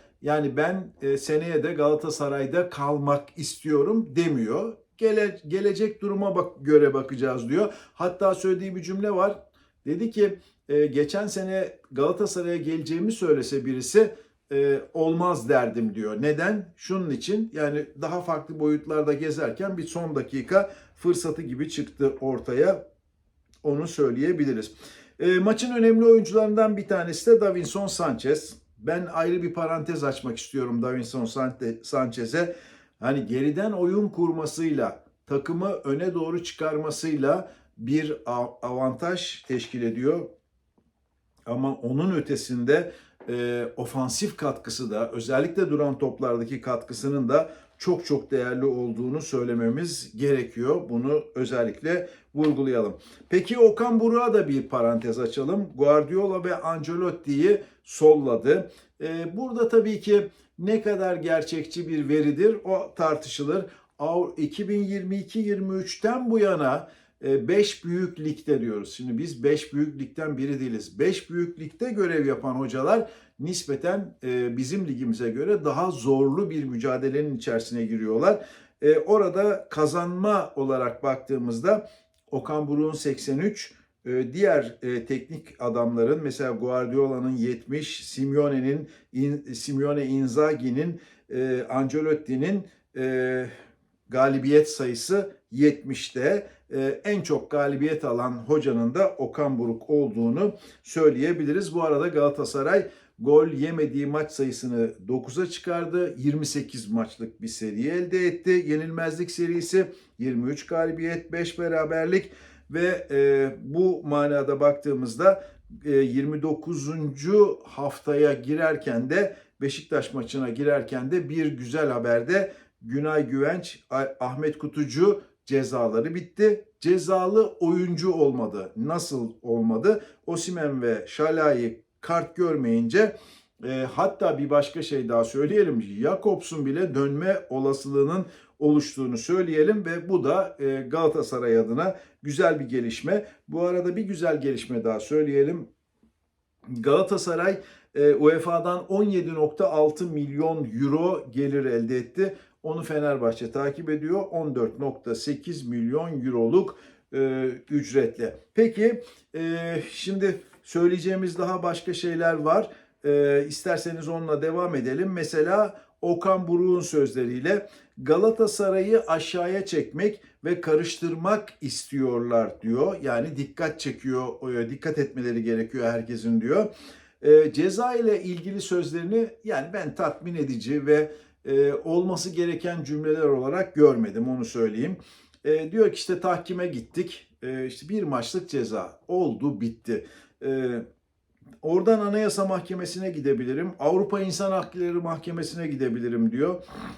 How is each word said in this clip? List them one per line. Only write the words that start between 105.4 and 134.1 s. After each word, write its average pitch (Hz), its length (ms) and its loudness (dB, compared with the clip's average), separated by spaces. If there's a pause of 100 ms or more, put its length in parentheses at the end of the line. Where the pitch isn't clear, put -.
çıkardı. 170 680 -4
Yirmi 143 280 0
sekiz 123 460 -6
maçlık 113 500 -6
bir 113 60 -8
seri 110 400 -6
elde 180 400 0
etti. 175 220 -2 (180)
Yenilmezlik 160 640 -4
serisi, 170 540 0 (340)
yirmi 123 320 -2
üç 147 140 -8
galibiyet, 165 640 -4
beş 170 280 -6
beraberlik 160 720 0 (400)
ve, 175 400 0
e, 139 380 4 (140)
bu 165 400 0
manada 143 560 2
baktığımızda, 143 840 4 (420)
e, 147 60 -2
yirmi 139 500 2
dokuzuncu 151 1200 2
haftaya 143 720 2
girerken 139 760 -2
de, 196 260 0 (260)
Beşiktaş - 520 -4
maçına 131 360 -6
girerken 135 600 0
de 170 180 -2
bir 156 160 0
güzel 139 440 -2
haber 117 380 0
de 196 260 0 (280)
Günay 143 480 -2
Güvenç, 147 600 -2
Ah-, 135 300 -2
Ahmet 139 380 -4
Kutucu 151 640 2 (240)
cezaları 123 720 0
bitti. 208 500 2 (160)
Cezalı 185 640 4 (120)
oyuncu 175 520 2
olmadı. 120 640 0
Nasıl 127 560 -4 (100)
olmadı? 117 640 2 (220)
Osimhen 165 560 -4
ve 113 260 0
Şalai 151 760 2 (180)
kart - 340 -2
görmeyince, 147 800 2 (480)
e, 123 60 -6
hatta 147 680 0